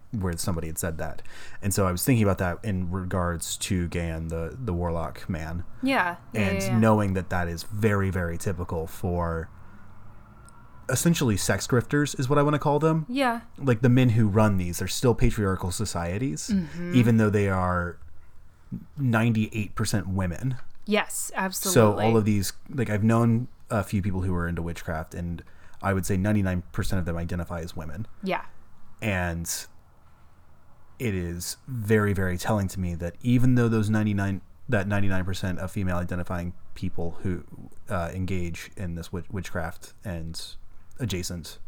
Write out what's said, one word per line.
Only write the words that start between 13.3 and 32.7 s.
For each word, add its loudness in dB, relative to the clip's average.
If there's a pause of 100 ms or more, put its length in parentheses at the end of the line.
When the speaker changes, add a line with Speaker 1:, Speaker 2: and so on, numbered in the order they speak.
Speaker 1:
Like, 0
the 6
men 6
who 6
run 6
these 0
are -2
still 2
patriarchal 2
societies, -4
Speaker 2:
Mm-hmm. -2
Speaker 1:
even 6
though 6
they 4
are 0 (1000)
ninety-eight 2
percent 0
women. -2 (280)
Speaker 2:
Yes, -2
absolutely. -2
Speaker 1:
So 6
all 4
of 4
these, 2 (160)
like, -2
I've 0
known 4 (220)
a 0
few -2
people 0
who 0
are 0
into -4
witchcraft, -6
and -6 (380)
I 0
would 0
say 2
ninety-nine 2
percent 0
of 0
them -2
identify -4
as -8
women. -8 (160)
Speaker 2:
Yeah. -2 (560)
Speaker 1:
And 0 (1500)
it -2
is -6 (100)
very, 4
very 0
telling 0
to -6